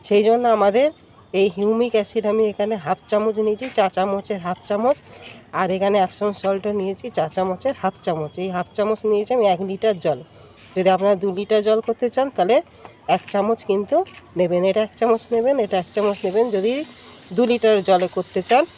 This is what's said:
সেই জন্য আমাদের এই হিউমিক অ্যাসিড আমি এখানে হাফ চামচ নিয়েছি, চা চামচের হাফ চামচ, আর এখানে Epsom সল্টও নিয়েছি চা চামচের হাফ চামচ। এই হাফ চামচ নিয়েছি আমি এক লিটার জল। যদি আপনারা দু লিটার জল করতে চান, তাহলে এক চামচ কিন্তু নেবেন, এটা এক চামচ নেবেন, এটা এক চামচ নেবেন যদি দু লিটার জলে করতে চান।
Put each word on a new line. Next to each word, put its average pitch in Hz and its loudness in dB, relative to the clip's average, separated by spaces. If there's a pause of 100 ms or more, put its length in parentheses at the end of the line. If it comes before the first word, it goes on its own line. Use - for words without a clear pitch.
সেই 202 2
জন্য 233 2
আমাদের 214 4 (460)
এই 196 2
হিউমিক 220 -2
অ্যাসিড 214 -2
আমি 220 0
এখানে 208 -2
হাফ 175 -4
চামচ 214 0
নিয়েছি, 214 -2
চা 208 2
চামচের 196 -4
হাফ 175 -6
চামচ, 226 0 (560)
আর 180 -2
এখানে 196 0
Epsom 202 -2
সল্টও 196 -4
নিয়েছি 196 -6
চা 160 -2
চামচের 185 -4
হাফ 190 -4
চামচ। 156 -6
এই 185 -6
হাফ 180 -6
চামচ 214 -2
নিয়েছি 214 0
আমি 233 2
এক 175 2
লিটার 196 -2
জল। 147 -2 (520)
যদি 185 2
আপনারা 190 2
দু 196 -4
লিটার 208 0
জল 220 2
করতে 240 -4
চান, 262 0
তাহলে 196 2 (520)
এক 180 2
চামচ 208 0
কিন্তু 202 -2 (400)
নেবেন, 175 2
এটা 190 2
এক 208 -6
চামচ 226 0
নেবেন, 233 0
এটা 202 -2
এক 175 -4
চামচ 202 -2
নেবেন 202 0
যদি 208 0 (580)
দু 190 2
লিটার 226 2
জলে 180 2
করতে 185 -4
চান। 247 2 (140)